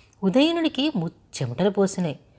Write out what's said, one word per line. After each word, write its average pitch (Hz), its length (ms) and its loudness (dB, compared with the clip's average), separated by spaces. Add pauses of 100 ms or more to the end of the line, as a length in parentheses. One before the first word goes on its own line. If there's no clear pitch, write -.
(240)
ఉదయనుడికి 302 720 2
ము-, 170 140 -2
చెమటలు 135 600 -4
పోసినాయి. 185 500 -2 (200)